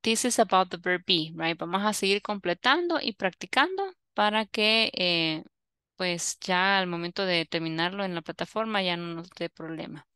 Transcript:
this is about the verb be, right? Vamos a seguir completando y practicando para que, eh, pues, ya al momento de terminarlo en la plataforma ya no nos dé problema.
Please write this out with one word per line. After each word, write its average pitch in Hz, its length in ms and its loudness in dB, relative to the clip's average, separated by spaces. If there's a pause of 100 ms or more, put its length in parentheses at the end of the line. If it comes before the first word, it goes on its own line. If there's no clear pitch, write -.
this 226 220 2
is 247 140 2
about 190 320 4
the 180 60 -8
verb 180 300 -2
be, 160 280 2
right? 165 220 -2
Vamos 175 260 -2
a 214 100 2
seguir 202 280 0
completando 262 800 0
y 226 120 -4
practicando 370 800 -2 (200)
para 208 320 2
que, 220 500 2
eh, 165 480 0 (540)
pues, 175 440 -4
ya 190 380 2
al 185 80 0
momento 175 380 -4
de 175 220 2
terminarlo 170 580 -2
en 180 100 -4
la 165 80 -4
plataforma 214 600 -4
ya 175 140 0
no 170 180 -8
nos 170 160 -12
dé - 180 -8
problema. 160 680 -12